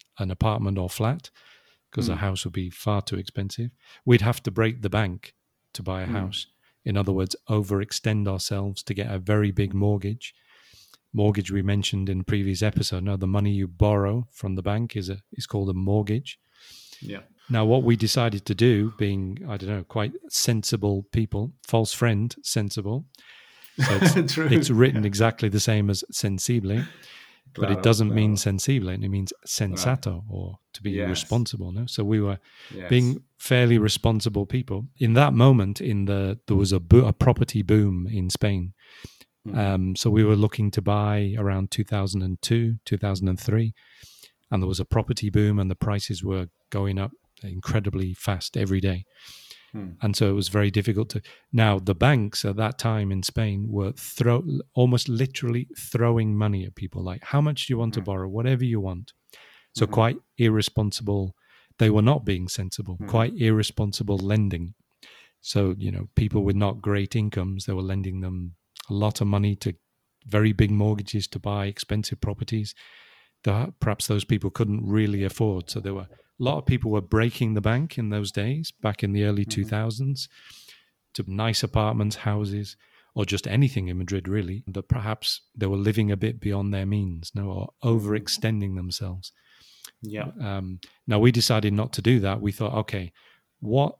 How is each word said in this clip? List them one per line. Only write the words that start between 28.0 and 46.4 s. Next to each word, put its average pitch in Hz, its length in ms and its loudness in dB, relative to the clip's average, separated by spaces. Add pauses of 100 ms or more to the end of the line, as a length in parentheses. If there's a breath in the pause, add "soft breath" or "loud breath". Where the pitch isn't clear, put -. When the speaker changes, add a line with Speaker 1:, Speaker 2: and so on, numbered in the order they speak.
Speaker 1:
mean 107 180 4
Speaker 2:
claro. 101 40 0
Speaker 1:
sensible, 98 540 0
it 95 80 -6 (100)
means 98 240 -4 (120)
sensato, 98 720 -2
Speaker 2:
Right. 90 140 -8
Speaker 1:
or 95 300 -8 (160)
to - 80 -18
be 101 100 -4
Speaker 2:
Yes. 92 180 -2
Speaker 1:
responsible, 101 640 -2
no? 110 140 -4
So 110 180 -4
we 107 160 2
were 101 180 -2 (340 loud breath)
Speaker 2:
Yes. 92 160 -12
Speaker 1:
being 123 360 4 (140)
fairly 123 400 4
responsible 107 680 2
people. 123 400 -4 (120)
In 113 160 4
that 143 200 6
moment, 113 460 6
in 104 240 0
the, 98 420 0
there 104 100 4
was 95 140 4
a 95 80 4
bo-, 117 280 8
a 110 60 2
property 117 500 2
boom 95 440 4
in 95 240 -2
Spain. 98 440 -2 (760 loud breath)
Speaker 2:
Mm-hmm. - 100 -2
Speaker 1:
Um, 95 380 0
so 117 140 2
we 107 120 6
were 107 140 6
looking 104 360 2
to 101 100 0
buy 104 560 2
around 98 320 0
two - 120 -4
thousand 98 400 -2
and 92 200 -4
two, 117 420 0
two 101 140 -2
thousand 95 300 -2
and 92 120 -2
three, 110 320 0 (800 soft breath)
and 92 120 2
there 92 60 0
was 90 120 -2
a 92 40 -2
property 107 460 -2
boom 104 280 2
and 95 120 0
the 92 40 -4
prices 101 480 -4
were 95 260 -4 (200)